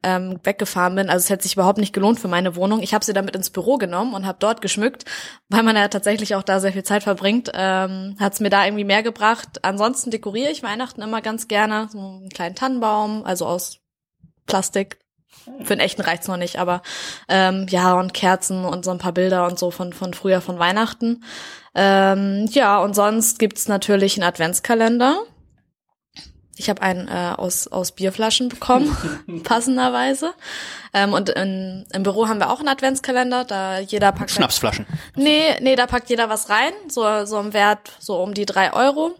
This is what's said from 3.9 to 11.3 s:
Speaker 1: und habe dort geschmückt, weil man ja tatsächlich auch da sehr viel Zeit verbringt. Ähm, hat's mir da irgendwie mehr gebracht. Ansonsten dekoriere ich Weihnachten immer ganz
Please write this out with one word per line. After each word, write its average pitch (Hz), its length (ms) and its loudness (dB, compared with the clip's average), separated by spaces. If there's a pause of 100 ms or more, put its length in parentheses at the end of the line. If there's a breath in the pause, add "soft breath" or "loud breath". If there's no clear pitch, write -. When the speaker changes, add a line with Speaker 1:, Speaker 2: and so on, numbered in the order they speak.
Speaker 1:
und 190 120 -8
habe 185 140 -6
dort 226 220 0
geschmückt, 208 420 -2 (460 loud breath)
weil 214 120 4
man 226 140 4
ja 208 140 4
tatsächlich 208 460 0
auch 196 80 -2
da 190 180 2
sehr 196 100 0
viel 190 140 -6
Zeit 208 180 0
verbringt. 202 500 0
Ähm, 190 640 -2
hat's 196 220 -2
mir 202 100 2
da 196 140 6
irgendwie 208 220 0
mehr 202 180 4
gebracht. 226 600 -2
Ansonsten 214 460 -2
dekoriere 220 420 -4
ich 294 120 -10
Weihnachten 233 380 -6
immer 220 200 -4
ganz 220 280 -8